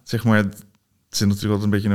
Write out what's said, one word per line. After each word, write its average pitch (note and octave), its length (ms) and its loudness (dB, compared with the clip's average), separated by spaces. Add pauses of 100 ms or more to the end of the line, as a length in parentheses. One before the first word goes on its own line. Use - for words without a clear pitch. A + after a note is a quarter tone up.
zeg A2+ 200 -4
maar. A2 120 4
Het - 800 -6
zit G#2+ 100 2
natuurlijk G#2 260 -2
altijd G#2 180 0
een G2+ 80 2
beetje G#2 140 -2